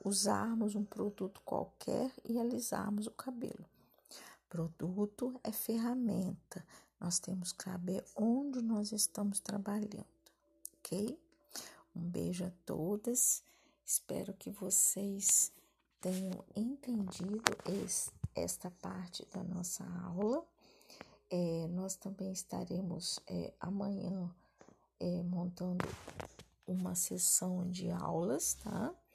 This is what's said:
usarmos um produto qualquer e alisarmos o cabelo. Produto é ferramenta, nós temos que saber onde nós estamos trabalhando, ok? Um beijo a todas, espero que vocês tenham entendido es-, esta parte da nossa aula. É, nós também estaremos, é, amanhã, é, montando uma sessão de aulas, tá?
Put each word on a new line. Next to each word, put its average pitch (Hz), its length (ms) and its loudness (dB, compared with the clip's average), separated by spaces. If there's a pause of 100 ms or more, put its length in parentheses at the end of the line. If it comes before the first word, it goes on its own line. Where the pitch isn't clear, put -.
usarmos 208 720 4
um 208 80 2
produto 202 600 -4
qualquer - 680 0 (120)
e 233 140 0
alisarmos 226 680 0
o - 20 -6
cabelo. - 540 -8 (840)
Produto 202 960 0
é 220 80 0
ferramenta, 214 1120 0 (360)
nós 175 180 0
temos 180 320 -2
que - 140 -10
saber 185 400 -2 (100)
onde 254 460 4
nós 214 320 2
estamos 208 480 2
trabalhando, 208 640 -2 (720)
ok? 269 400 -2 (800)
Um 170 60 -4
beijo 175 420 0
a 180 80 -4 (140)
todas, 208 760 4 (420)
espero - 500 -2
que - 160 -8
vocês 196 1000 4 (500)
tenham 185 440 -2 (100)
entendido 214 880 -2 (240)
es-, 185 460 -2 (220)
esta 175 360 -2
parte 180 640 -8
da 190 100 -4
nossa 180 420 -4 (200)
aula. 208 400 2 (840)
É, 165 380 2
nós 185 280 -2
também 190 360 -6
estaremos, 180 920 -2
é, 175 320 -4
amanhã, 190 720 -2 (680)
é, 175 240 0
montando 180 640 0 (800)
uma 185 280 0
sessão 180 760 2
de 180 200 -2
aulas, 175 640 2
tá? 247 400 -2 (200)